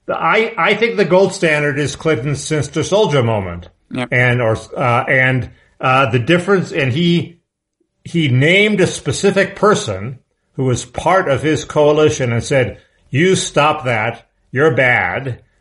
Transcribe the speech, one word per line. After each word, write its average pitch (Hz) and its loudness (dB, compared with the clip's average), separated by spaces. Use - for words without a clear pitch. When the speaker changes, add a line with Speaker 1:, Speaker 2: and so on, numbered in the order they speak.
Speaker 1:
the, 165 -4
I, 208 0
I 202 0
think 214 -2
the 202 2
gold 185 2
standard 147 0
is 143 -4
Clinton's 147 -2
Sister 151 -4
Soldier 170 2
moment. 95 -4
Speaker 2:
Yep. 123 -8
Speaker 1:
And, 123 2
or, 110 2
uh, 123 0
and, 131 0
uh, 131 2
the 123 2
difference, 175 0
and 135 -2
he, 170 0
he 165 -2
named 180 2
a 165 4
specific - -2
person 120 -2
who 135 -6
was 123 -2
part 180 0
of 131 0
his 151 0
coalition 151 2
and 113 -2
said, 127 -2
"You 180 2
stop 151 0
that. 117 -4
You're 139 2
bad," 120 0